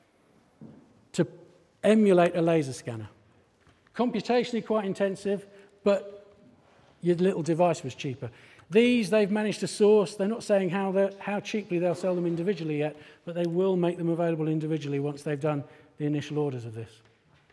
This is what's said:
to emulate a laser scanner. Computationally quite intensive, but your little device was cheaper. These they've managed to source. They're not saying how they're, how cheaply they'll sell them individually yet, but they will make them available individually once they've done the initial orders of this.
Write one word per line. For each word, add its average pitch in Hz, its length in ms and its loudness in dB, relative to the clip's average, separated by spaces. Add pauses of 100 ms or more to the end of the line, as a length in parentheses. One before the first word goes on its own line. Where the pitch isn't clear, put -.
(1120)
to - 140 2 (580)
emulate 190 500 6
a 175 80 2
laser 165 300 2
scanner. 113 360 -10 (880)
Computationally 233 720 -2
quite 214 180 0
intensive, 196 600 -4 (380)
but - 420 -2 (760)
your 175 120 2
little 180 280 0
device 165 420 0
was 127 100 -8
cheaper. 127 360 -8 (400)
These 233 400 4
they've 208 200 2
managed 214 300 -2
to 190 80 -4
source. 208 480 4
They're 196 100 -2
not 220 160 -4
saying 196 280 2
how 190 200 -2
they're, 196 300 2
how 202 180 -4
cheaply 202 400 -4
they'll 175 160 0
sell 180 220 -2
them 175 100 -2
individually 165 520 -2
yet, 151 180 -2 (280)
but 170 120 -10
they 175 100 0
will 185 300 2
make 175 200 0
them 170 120 -4
available 165 400 0
individually 151 500 -2
once 143 240 -6
they've 151 160 -4
done 147 240 -2 (360)
the 151 80 -4
initial 147 340 -4
orders 127 240 -4
of 117 100 -12
this. 113 160 -12 (640)